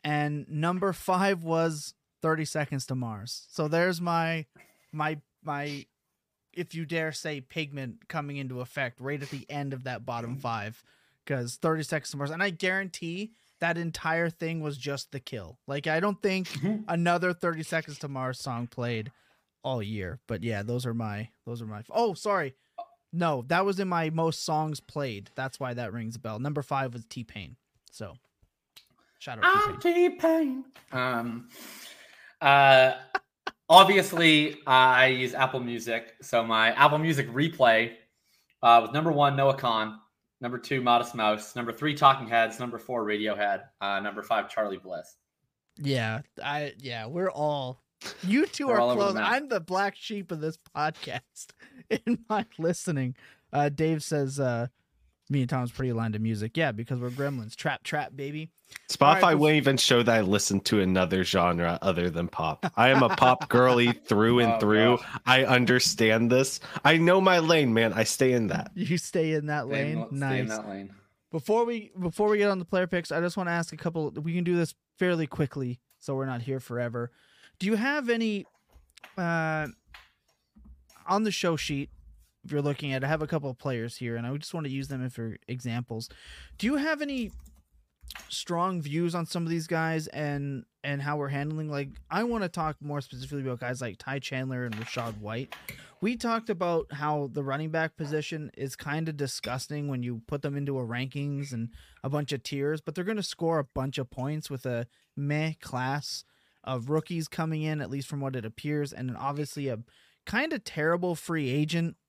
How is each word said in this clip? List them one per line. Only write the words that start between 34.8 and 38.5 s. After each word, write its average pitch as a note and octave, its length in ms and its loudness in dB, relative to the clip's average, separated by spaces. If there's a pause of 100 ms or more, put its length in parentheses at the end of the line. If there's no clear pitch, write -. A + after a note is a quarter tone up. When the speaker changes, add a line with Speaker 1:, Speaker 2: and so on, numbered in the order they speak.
Speaker 2:
use B2+ 280 0
Apple C3 260 0
Music, A#2 600 -6
so A#2 220 0
my A2+ 280 4
Apple D3 260 6
Music D3 340 0
replay, A#2+ 600 4 (720)